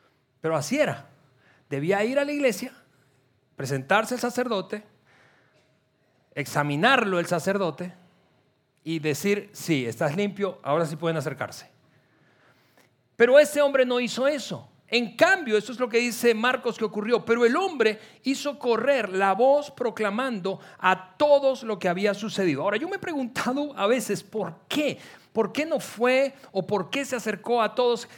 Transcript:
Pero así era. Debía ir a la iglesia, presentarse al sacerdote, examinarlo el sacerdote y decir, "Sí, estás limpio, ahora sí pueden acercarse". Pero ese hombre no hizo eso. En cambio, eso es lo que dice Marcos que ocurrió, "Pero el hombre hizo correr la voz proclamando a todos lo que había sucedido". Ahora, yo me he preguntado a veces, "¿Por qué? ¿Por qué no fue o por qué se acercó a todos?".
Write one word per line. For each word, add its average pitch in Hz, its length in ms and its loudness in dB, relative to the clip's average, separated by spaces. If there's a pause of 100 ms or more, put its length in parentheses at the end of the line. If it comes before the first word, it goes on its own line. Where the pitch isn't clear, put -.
(400)
Pero 160 160 -2
así 185 220 -2
era. 233 300 -2 (600)
Debía 165 360 0
ir 262 140 0
a 285 60 2
la 294 80 -4
iglesia, 254 400 -2 (840)
presentarse 139 580 -2
al 240 60 -6
sacerdote, 233 640 -4 (1500)
examinarlo 170 840 2
el 170 80 0
sacerdote 180 680 -2 (880)
y 160 160 -4
decir, 175 540 -2
"Sí, 135 340 -2
estás 143 300 -2
limpio, 202 460 -4
ahora 160 240 0
sí 160 100 -8
pueden 165 200 -2
acercarse". 135 540 -8 (1500)
Pero 247 220 8
ese 294 240 6
hombre 269 240 4
no 247 140 0
hizo 240 260 -2
eso. 233 420 -4 (200)
En 240 280 -2
cambio, 320 400 4
eso 214 160 -2
es 226 80 -8
lo 254 80 -2
que 233 100 2
dice 240 360 2
Marcos 247 420 -2
que 226 80 -4
ocurrió, 208 400 -2
"Pero 233 200 2
el 240 120 4
hombre 262 420 0 (240)
hizo 277 360 -4
correr 240 500 0
la 190 240 2
voz 277 380 4
proclamando 214 920 -4 (180)
a - 380 0
todos 277 460 4
lo 220 160 -4
que 185 100 0
había 196 260 0
sucedido". 180 480 -2
Ahora, 202 140 0
yo 302 120 -4
me 392 80 -6
he 381 40 -8
preguntado 285 760 -4
a 196 100 0
veces, 220 360 0
"¿Por 170 340 -8 (120)
qué? 277 300 -2 (340)
¿Por 214 200 -2
qué 294 140 -2
no 302 140 -2
fue 262 540 0 (180)
o 190 140 2
por 190 240 -2
qué 277 140 -2
se 254 120 -6
acercó 220 460 0
a 214 120 0
todos?". 240 440 0